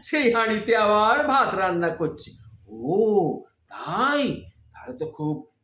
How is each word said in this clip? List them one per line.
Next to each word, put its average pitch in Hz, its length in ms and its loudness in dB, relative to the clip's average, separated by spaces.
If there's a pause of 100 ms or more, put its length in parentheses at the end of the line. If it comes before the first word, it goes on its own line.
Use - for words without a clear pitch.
সেই 262 300 2
হাঁড়িতে 220 420 0
আবার 220 520 4
ভাত 254 280 2
রান্না 175 340 0
করছে। - 420 -6 (360)
"ও 170 720 0 (300)
তাই? 240 720 -2 (320)
তাহলে - 240 -18
তো 156 80 -6
খুব, 151 440 -8 (140)